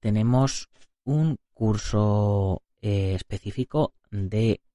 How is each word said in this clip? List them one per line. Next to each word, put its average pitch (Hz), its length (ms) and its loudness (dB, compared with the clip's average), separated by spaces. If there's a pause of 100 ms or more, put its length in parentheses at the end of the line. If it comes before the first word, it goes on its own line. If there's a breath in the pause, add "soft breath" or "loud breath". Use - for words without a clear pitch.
tenemos 117 680 2 (360)
un 151 340 0 (160)
curso, 104 1080 0 (200)
eh, 98 320 0
específico - 800 -6 (160)
de 104 500 0 (140)